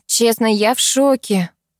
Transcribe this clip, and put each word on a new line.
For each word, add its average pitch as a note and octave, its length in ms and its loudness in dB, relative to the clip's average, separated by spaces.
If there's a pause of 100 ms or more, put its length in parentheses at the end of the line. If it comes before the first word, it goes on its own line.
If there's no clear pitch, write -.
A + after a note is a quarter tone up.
честно, A3+ 400 0
я G#3+ 300 0
в - 40 -6
шоке», — B3+ 720 0 (300)